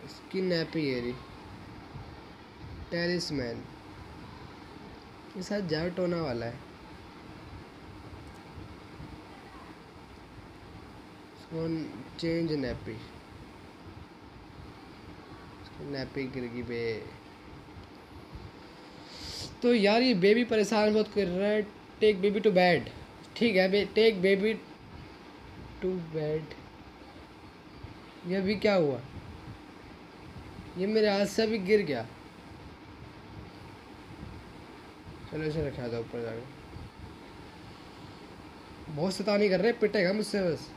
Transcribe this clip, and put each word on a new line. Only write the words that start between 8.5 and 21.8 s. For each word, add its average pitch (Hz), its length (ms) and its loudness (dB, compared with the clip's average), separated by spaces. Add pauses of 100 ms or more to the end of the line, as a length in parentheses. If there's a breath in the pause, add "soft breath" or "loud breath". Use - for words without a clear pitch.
इसको 160 840 -4
change 165 340 2
nappy। 120 460 -2 (2750)
इसकी - 220 -12
nappy 135 440 -4
गिर 127 140 -4
गई 120 200 -4
बे। 117 440 -2 (2500 loud breath)
तो 240 120 8
यार 214 280 8
ये 254 120 8
baby 208 300 8
परेशान 214 500 6
बहुत 214 200 4
कर 202 120 4
रहा 185 220 2
है। 208 180 2 (360)